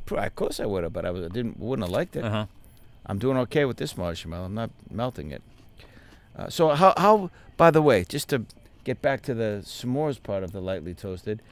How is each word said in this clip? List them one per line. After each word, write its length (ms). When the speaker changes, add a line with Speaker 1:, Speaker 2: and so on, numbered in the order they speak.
Speaker 1:
Pr-, 120
of 160
course 240
I 80
would 160
have, 100
but 120
I 80
was, 120
I 40
didn't, 320
wouldn't 260
have 80
liked 220
it. 80
Speaker 2:
Uh-huh. 220
Speaker 1:
I'm 140
doing 160
okay 300
with 100
this 200
marshmallow. 500
I'm 80
not 160
melting 400
it. 120
Uh, 120
so 220
how, 260
how, 340
by 140
the 120
way, 200
just 280
to 160
get 180
back 220
to 120
the 300
s'mores 560
part 220
of 80
the 100
lightly 340
toasted, 460